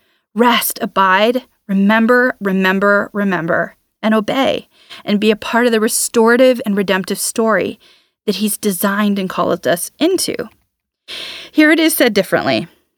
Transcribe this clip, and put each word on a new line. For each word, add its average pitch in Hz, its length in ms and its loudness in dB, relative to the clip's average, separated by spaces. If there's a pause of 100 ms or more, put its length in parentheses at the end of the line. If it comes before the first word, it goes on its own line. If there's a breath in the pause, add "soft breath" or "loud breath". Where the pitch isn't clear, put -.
(340)
Rest, 240 480 0
abide, 208 640 0 (220)
remember, 226 760 2
remember, 196 720 0
remember, 170 640 -2 (240)
and 220 120 0
obey, 220 540 -2 (380 loud breath)
and 208 140 0
be 214 120 2
a 214 60 0
part 240 280 -2
of 240 60 2
the 226 80 2
restorative 233 880 2
and 202 100 -2
redemptive 190 420 -2
story 220 640 -2 (460 soft breath)
that 196 100 -2
he's 208 220 -4
designed 202 600 -2
and 190 120 -4
called - 360 -2
us - 320 -4
into. - 380 -2 (1160 loud breath)
Here 311 200 4
it 330 80 2
is 320 140 2
said 240 200 2
differently. 135 540 0 (300)